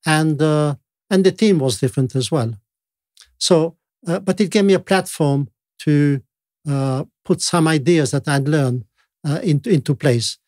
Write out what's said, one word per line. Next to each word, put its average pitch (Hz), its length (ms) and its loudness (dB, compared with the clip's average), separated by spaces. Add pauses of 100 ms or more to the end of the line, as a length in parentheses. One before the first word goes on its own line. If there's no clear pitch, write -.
And, 156 340 0
uh, 151 360 0 (340)
and 190 140 2
the 190 80 4
team 196 260 2
was 131 220 -2
different 131 360 -2
as 131 140 -4
well. 113 240 -2 (840)
So, 165 380 0 (300)
uh, 175 140 -2
but 190 200 -2
it 196 100 0
gave 208 140 2
me 196 100 4
a 170 60 2
platform 147 680 -2 (320)
to, 147 420 0 (460)
uh, 135 360 -2 (200)
put 175 180 -2
some 165 260 0
ideas 156 440 2
that 143 160 -4
I'd 139 200 0
learned, 131 360 0 (420)
uh, 147 160 -4
into, 156 280 -2
into 147 240 0
place. 120 540 -2